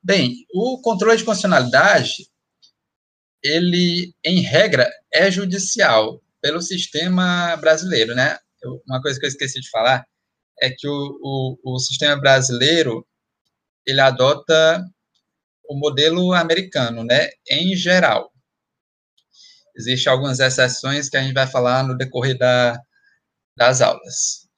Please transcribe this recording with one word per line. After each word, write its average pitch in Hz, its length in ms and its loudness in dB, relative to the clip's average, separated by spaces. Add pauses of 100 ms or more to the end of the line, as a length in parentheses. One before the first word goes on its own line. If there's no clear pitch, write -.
Bem, 165 500 0
o 247 280 -2
controle 220 360 2
de 226 80 -6
constitucionalidade, 147 1040 0 (1120)
ele, 175 720 0 (120)
em 180 160 2
regra, 156 500 2 (220)
é 180 180 4
judicial 180 880 0 (200)
pelo 151 200 -4
sistema 175 960 -2
brasileiro, 151 540 2
né? 135 240 0 (240)
Eu, 131 240 -14
uma 131 160 -6
coisa 135 200 -6
que - 40 -8
eu 143 40 -4
esqueci 139 320 -8
de 127 100 -18
falar 120 340 0 (560)
é 131 80 0
que 127 200 -8
o, 143 340 -6
o, 131 520 -6
o 127 40 -6
sistema 143 420 -2
brasileiro, 135 840 0 (800)
ele 135 140 0
adota 151 840 2 (840)
o 143 80 -8
modelo 156 560 0
americano, 165 720 -2
né, 131 240 2 (200)
em 175 280 -2
geral. 175 560 0 (1400)
Existem 127 360 -2
algumas 131 280 -2
exceções 135 680 0
que - 80 -6
a 135 60 0
gente 135 120 -4
vai 135 120 0
falar 127 380 0
no 127 120 -4
decorrer 127 420 -4
da, 123 420 2 (760)
das 127 240 4
aulas. - 680 -2 (120)